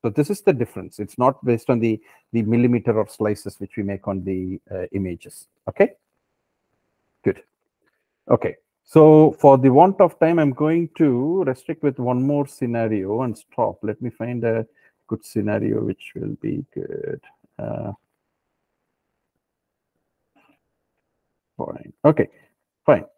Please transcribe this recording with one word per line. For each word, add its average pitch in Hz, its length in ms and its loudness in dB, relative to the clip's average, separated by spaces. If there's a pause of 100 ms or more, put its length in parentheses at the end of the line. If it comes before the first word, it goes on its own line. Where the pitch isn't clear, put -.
So 107 40 -2
this 147 180 0
is 202 100 -4
the 185 140 2
difference. 113 460 -8
It's - 180 -12
not 131 260 0
based 120 260 -2
on 120 120 2
the, 113 180 -2 (320)
the 113 120 -2
millimeter 120 540 0
or 104 120 -2
slices 104 500 -6
which - 160 -14
we 107 80 -6
make 98 240 -8
on 95 160 -6
the, 92 340 -6 (140)
uh, 92 220 -8
images. 92 560 -10 (180)
Okay? - 220 -2 (1400)
Good. - 180 -2 (840)
Okay. - 260 0 (300)
So 156 520 8
for 139 200 8
the 131 120 4
want 175 300 4
of 180 180 4
time, 165 220 2
I'm 143 140 2
going 160 340 -2 (100)
to 156 460 0
restrict 143 400 -6
with 135 160 -2
one 123 240 -2
more 143 240 -2
scenario 113 760 -4
and 117 140 -6
stop. - 460 -6
Let 107 180 -6
me 123 80 -8
find 117 360 -8
a 113 200 -2 (420)
good - 180 -10
scenario 107 580 -4
which - 320 -10
will - 260 -10
be - 220 -8 (100)
good. - 460 -12 (400)
Uh, - 320 -10 (3750)
fine. - 340 -12 (140)
Okay, 156 240 2 (560)
fine. 95 180 2 (140)